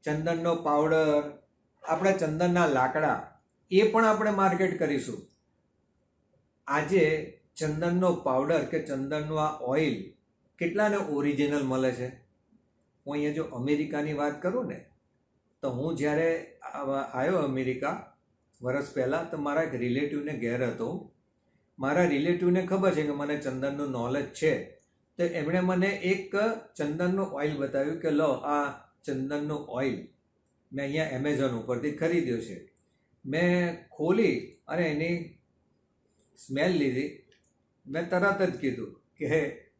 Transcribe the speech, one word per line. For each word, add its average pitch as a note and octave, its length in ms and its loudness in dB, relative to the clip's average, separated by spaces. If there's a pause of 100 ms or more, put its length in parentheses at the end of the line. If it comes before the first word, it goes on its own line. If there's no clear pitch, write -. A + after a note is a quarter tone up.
ચંદનનો E3 520 0
પાવડર, D3+ 880 2 (400)
આપણા F#3 280 2
ચંદનના F3 540 2
લાકડા, C3+ 760 0 (320)
એ F#3+ 120 6
પણ A3 220 4
આપણે G#3+ 260 4
માર્કેટ F#3+ 480 2
કરીશું. C3 420 -2 (1500)
આજે D#3 680 2 (220)
ચંદનનો E3+ 580 2
પાવડર C#3+ 500 2
કે D#3+ 160 -2
ચંદનનું D3+ 600 -4
આ D3+ 180 -2
ઓઇલ B2+ 540 0 (440)
કેટલાને G3+ 400 2
ઓરિજિનલ C#3+ 680 0
મળે C3 280 0
છે? B2 160 -6
હું - 1040 -18
અહીંયા D3 200 -2
જો D#3 100 -4
અમેરિકાની D3 680 -2
વાત D3 280 -2
કરું G3+ 260 -2
ને, - 180 -10 (760)
તો C#3 80 -2
હું C#3+ 280 -4
જ્યારે D#3+ 600 0 (160)
આવા C#3 260 -4
આવ્યો C3+ 380 -2
અમેરિકા C3+ 800 -4 (440)
વરસ C3 320 -2
પહેલાં, C#3+ 380 -2
તો D#3+ 60 -6
મારા C#3+ 240 0
એક D3 140 -2
રિલેટિવને C#3+ 580 -2
ઘેર A#2+ 340 -2
હતો. D#3 440 -6 (680)
મારા D3 240 2
રિલેટિવને F3 580 2
ખબર F#3 340 2
છે D3+ 80 2
કે D3 80 0
મને C#3+ 260 -2
ચંદનનું C#3 520 -4
નોલેજ B2+ 360 -2
છે, C#3 380 0 (540)
તો F3 60 0
એમણે E3+ 360 0
મને F3+ 280 2
એક F#3+ 480 -2 (400)
ચંદનનું F3+ 500 0
ઓઇલ D3 320 -2
બતાવ્યું C#3 420 -2
કે, D#3+ 100 -2
"લો, D3 160 4
આ C#3+ 460 0 (340)
ચંદનનું D3 520 -4
ઓઇલ A#2+ 500 -4 (680)
મેં C#3 120 -4
અહીંયા D3+ 240 -2 (100)
Amazon C#3 300 0
ઉપરથી A#2+ 420 -2
ખરીદ્યો D3+ 500 0
છે." - 320 -14 (520)
મેં E3+ 520 0 (120)
ખોલી E3 680 0 (100)
અને E3+ 160 -2
એની E3 560 -2 (1080)
સ્મેલ D3 240 2
લીધી. C#3 520 0 (640)
મેં E3 220 -4
તરત F#3 320 2
જ - 180 0
કીધું A#2 420 -4 (160)
કે D3+ 440 0 (180)